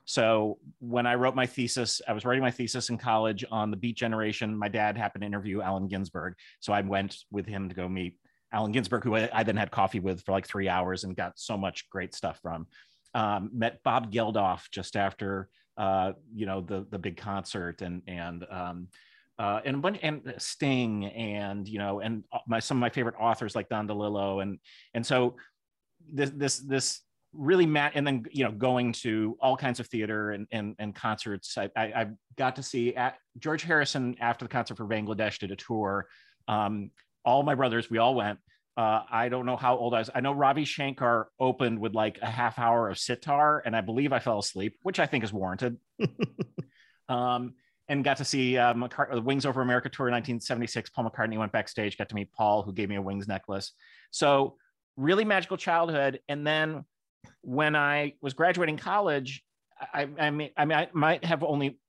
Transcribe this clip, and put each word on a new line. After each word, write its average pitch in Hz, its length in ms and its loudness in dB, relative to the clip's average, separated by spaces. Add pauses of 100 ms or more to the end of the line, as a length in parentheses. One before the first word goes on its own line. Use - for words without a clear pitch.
So 110 540 4 (220)
when 120 260 0
I 120 80 4
wrote 123 220 4
my 127 100 2
thesis, 120 600 -2
I 120 60 0
was 107 120 -4
writing 127 180 2
my 123 80 4
thesis 120 400 -4
in 117 80 -2
college 110 520 0
on 107 200 0
the 104 60 -4
Beat 113 200 -4
Generation. 110 580 -2
My 104 140 -2
dad 107 300 0
happened 101 240 -4
to 104 40 -6
interview 101 360 -4
Allen 95 240 -2
Ginsberg. 92 480 -6 (240)
So - 140 -4
I 101 80 4
went 98 360 -2 (140)
with 101 160 -4
him 98 220 -6
to 92 60 -10
go 92 140 -6
meet 92 300 -6 (340)
Allen 107 200 0
Ginsberg, 117 320 0
who 110 100 2
I, 110 180 2
I 110 120 2
then 104 120 2
had 107 140 0
coffee 98 300 2
with 90 240 -2
for, 98 80 -2
like, 95 140 0
three 98 220 -2
hours 92 360 0
and 95 120 -8
got 90 220 -6
so - 180 -6
much 98 320 -4
great 92 260 -8
stuff - 280 -6
from. 82 240 -8 (480)
Um, 104 400 0
met 117 300 -2
Bob 117 280 2
Geldof 107 600 0
just - 240 -6
after, 98 520 -2 (300)
uh, 95 340 2 (220)
you 104 120 -4
know, 95 140 -4
the, 95 300 -6
the 101 80 -6
big 90 180 -6
concert 95 640 -6
and, 90 280 -8
and, 87 420 -10
um, 90 380 -8 (500)
uh, 104 260 0
and 139 120 -2
a - 20 -2
bunch, 190 240 -2
and 139 340 -4
Sting 120 720 0
and, 104 600 -6
you 104 120 -8
know, 101 220 -2
and 110 240 -4 (220)
my, 113 120 0
some 131 180 -2
of 123 40 2
my 120 100 2
favorite 123 280 -2
authors 110 380 0
like 104 140 -4
Don 107 180 -2
DeLillo. 101 540 -2
And, 95 160 -4 (340)
and 117 140 -2
so 123 300 2 (760)
this, 139 160 2
this, 139 300 -2
this 135 420 -2 (320)
really 170 320 6
ma-, 151 300 4
and 143 120 2
then, 131 260 0
you 135 120 2
know, 110 80 0
going 123 400 2
to 110 480 -2
all 131 160 4
kinds 127 240 -2
of 117 60 -8
theater 107 460 -2
and, 104 200 -8
and, 107 260 -4
and 104 160 -6
concerts. 107 640 -6
I, 101 180 -4
I, 113 100 0
I 113 220 -2 (300)
got 131 200 0
to 143 60 -8
see 123 320 0
at, 127 220 -2 (220)
George 156 240 -4
Harrison, 139 580 0
after 117 240 0
the 113 60 -10
concert 120 260 -4
for 110 100 -6
Bangladesh, 107 520 -2
did 95 140 -6
a 98 40 -10
tour. 101 500 -2 (400)
Um, 104 440 -2 (340)
all 131 180 6
my 147 120 2
brothers, 117 340 0
we 113 80 -2
all 120 180 6
went. 104 240 -2 (380)
Uh, 110 340 2
I 117 200 0
don't 127 160 -2
know 123 100 0
how 127 180 4
old 120 200 -2
I 113 60 4
was. 113 140 -4
I 123 60 0
know 139 120 2
Ravi 139 340 4
Shankar 127 640 0 (100)
opened 123 380 2
with, 104 160 -2
like, 110 260 2
a 110 100 -2
half 117 280 0
hour 117 320 4
of 92 80 -6
sitar, 147 680 2
and 113 100 0
I 113 60 2
believe 120 320 0
I 127 60 4
fell 110 200 0
asleep, 101 440 -4
which 185 160 -2
I 160 80 4
think 127 180 0
is 104 80 -4
warranted. 101 460 -2 (200)
<laughs> 220 80 0 (1040)
Um, 123 460 -2 (360)
and 143 120 0
got 135 140 4
to 143 80 -4
see, 127 320 2
uh, 120 160 6
McCart-, 123 400 -2
the 117 80 0
Wings 135 240 0
Over 135 160 0
America 123 300 2
tour 131 180 0
in 120 40 2
nineteen 120 280 0
seventy-six. 120 480 -4
Paul 113 220 -2
McCartney 110 260 -2
went 107 160 -2
backstage, 104 460 -2
got 101 100 -4
to 110 60 -10
meet 101 180 -6
Paul, 104 300 4
who 95 100 -6
gave 98 160 -2
me 101 80 -2
a 98 60 -2
Wings 98 260 -4
necklace. 98 440 -6 (400)
So 139 440 4 (400)
really 185 300 4
magical 190 320 0
childhood. 160 680 2
And 147 180 -2
then 156 380 0 (580)
when 151 340 2
I 147 460 2
was 139 100 -4
graduating 165 460 2
college, 147 640 0 (340)
I, 143 300 -4 (100)
I 151 120 2
mean, 147 260 -2
I 151 80 4
mean, 151 140 4
I 170 160 2
might 160 300 4
have 165 180 2
only, 143 360 0 (100)